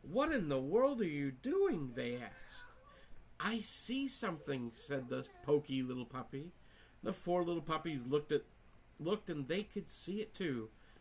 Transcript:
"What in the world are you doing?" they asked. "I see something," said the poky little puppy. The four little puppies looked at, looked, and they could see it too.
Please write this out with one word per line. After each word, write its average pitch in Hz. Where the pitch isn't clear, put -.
"What 262
in 202
the 135
world 233
are 202
you 143
doing?" 247
they 123
asked. -
"I 220
see 262
something," 143
said 131
the 127
poky 147
little 127
puppy. 135
The -
four 175
little 170
puppies 156
looked 147
at, 143
looked, 190
and 147
they 180
could 202
see 202
it -
too. 123